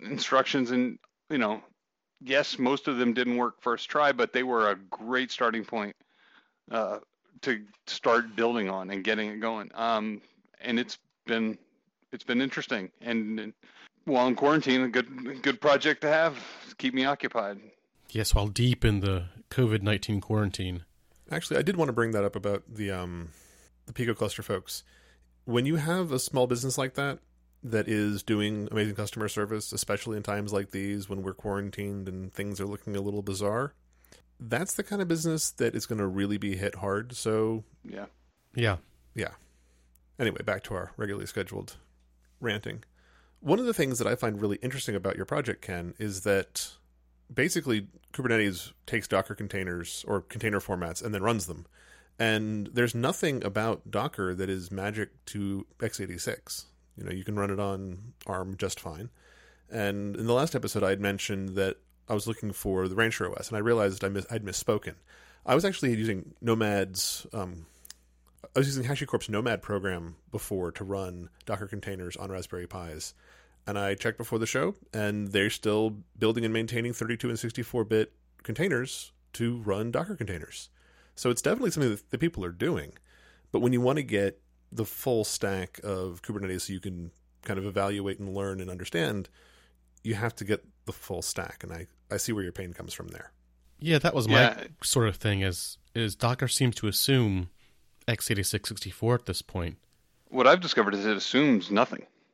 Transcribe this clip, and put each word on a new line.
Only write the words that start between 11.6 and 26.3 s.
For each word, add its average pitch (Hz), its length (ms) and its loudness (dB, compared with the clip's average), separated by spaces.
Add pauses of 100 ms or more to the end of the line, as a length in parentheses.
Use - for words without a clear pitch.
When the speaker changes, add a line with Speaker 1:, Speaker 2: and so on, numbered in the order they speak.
Speaker 1:
it's 123 120 -10
been 123 160 2
interesting. 127 500 -2 (100)
And, 110 400 -2
and 107 120 -10 (520)
while 127 240 4
in 123 80 2
quarantine, 143 460 4
a 127 60 2
good, 127 540 -2
good - 180 0
project 143 420 4
to 151 60 2
have 156 280 4 (320)
to - 80 -20
keep 127 180 -2
me 131 100 2
occupied. 120 540 0 (520)
Speaker 2:
Yes, 110 240 0
while 101 140 6
deep 120 360 2
in 101 160 4
the 95 240 0 (260)
covid 110 320 2
nineteen 104 380 0
quarantine. 95 640 -2 (480)
Speaker 3:
Actually, 151 260 0
I 139 40 4
did 185 140 0
wanna 156 160 2
bring 117 200 2
that 101 120 2
up 98 120 0
about 98 260 -2 (100)
the, 107 200 -4
um, 90 380 -6 (560)
the 123 60 -14
Pico 117 220 0
cluster 107 280 -2
folks. - 420 -6 (600)
When 123 220 2
you 156 100 2
have 165 360 0
a 127 80 2
small 127 260 2